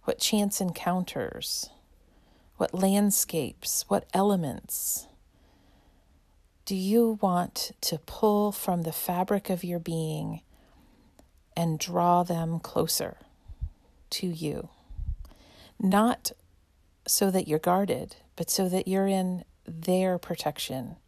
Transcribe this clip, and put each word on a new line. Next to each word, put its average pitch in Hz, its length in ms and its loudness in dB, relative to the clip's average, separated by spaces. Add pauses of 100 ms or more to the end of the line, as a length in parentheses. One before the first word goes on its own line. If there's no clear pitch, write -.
what - 140 -2
chance 202 400 2
encounters, - 1080 -4 (840)
what - 180 -2
landscapes, 196 1120 2
what - 260 0
elements - 920 0 (1600)
do 196 80 -2
you 214 460 4
want 180 580 0
to - 180 -2
pull 208 540 2
from 175 300 -2
the 165 100 -4
fabric 190 580 -2
of 180 140 -2
your 175 160 -4
being 160 600 -4 (1120)
and 165 240 0
draw 175 440 4
them 165 360 -2
closer - 600 -2 (880)
to - 180 -6
you? 160 400 -6 (1120)
Not 202 540 2 (760)
so 196 240 4
that 220 160 0
you're 156 100 2
guarded, 180 600 0 (180)
but - 140 -6
so 190 180 2
that 180 180 0
you're 196 220 2
in 185 380 0 (200)
their 185 520 0
protection 151 800 -6 (100)